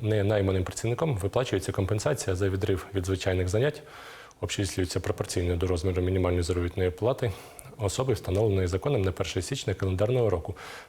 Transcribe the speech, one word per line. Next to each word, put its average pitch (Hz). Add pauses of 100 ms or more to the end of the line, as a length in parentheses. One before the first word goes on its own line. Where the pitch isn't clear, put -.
не 107
найманим 95
працівником, 120
виплачується 98
компенсація 104
за 98
відрив 95
від 92
звичайних 92
занять, 120 (580)
обчислюється 92
пропорційно -
до 90
розміру 90
мінімальної 90
заробітної 87
плати 117 (460)
особи, 127
встановленої 95
законом 98
на 92
перше -
січня 110
календарного 104
року, 90 (340)